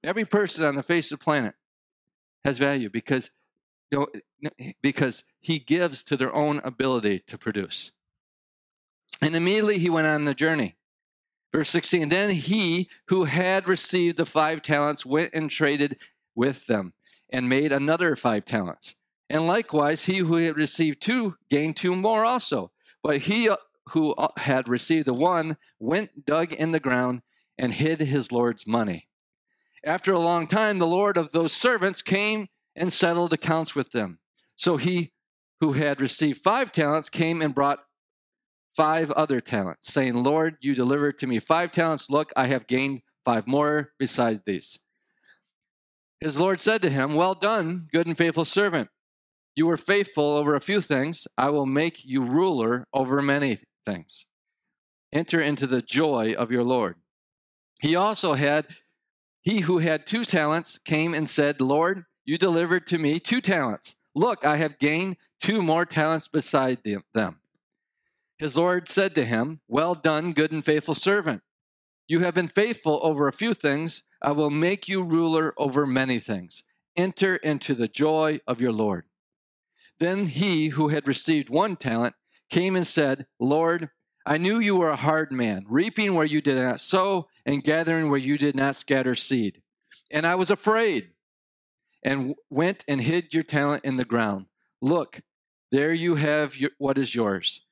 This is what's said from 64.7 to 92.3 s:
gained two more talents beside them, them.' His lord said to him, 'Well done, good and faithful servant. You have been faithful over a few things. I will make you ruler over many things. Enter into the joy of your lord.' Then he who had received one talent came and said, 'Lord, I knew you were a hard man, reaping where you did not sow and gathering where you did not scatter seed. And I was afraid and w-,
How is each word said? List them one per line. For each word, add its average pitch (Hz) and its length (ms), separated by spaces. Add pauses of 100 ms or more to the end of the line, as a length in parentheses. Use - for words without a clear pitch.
gained 165 400 (220)
two 208 240
more 165 220
talents 160 420
beside 131 560
them, 104 200 (100)
them.' 107 280 (1000)
His 147 160
lord 175 340
said 190 260
to 139 100
him, 120 420
'Well 160 280
done, 160 380
good 151 180
and 156 140
faithful 151 280
servant. 165 500 (640)
You 160 120
have 175 160
been 175 120
faithful 202 540
over 147 260
a 135 60
few 226 220
things. 156 480 (180)
I 143 100
will 147 200
make 170 360
you 190 160
ruler 160 540
over 143 300
many 127 320
things. 92 440 (320)
Enter 185 420
into 147 360
the 117 140
joy 156 580
of 123 160
your 123 100
lord.' 104 360 (920)
Then 185 300
he 156 420
who 147 200
had 147 180
received 147 420
one 180 260
talent 117 400 (340)
came 185 260
and 175 100
said, 135 400 (140)
'Lord, 160 500 (340)
I 151 140
knew 196 220
you 208 160
were 170 160
a 143 40
hard 151 360
man, 110 360
reaping 196 460
where 156 120
you 151 140
did 143 180
not 127 220
sow 190 480 (160)
and 139 200
gathering 160 460
where 143 100
you 139 180
did 143 180
not 135 200
scatter 131 400
seed. 113 480 (480)
And 156 160
I 175 80
was 185 160
afraid 208 600 (920)
and 139 160
w-, 131 160 (160)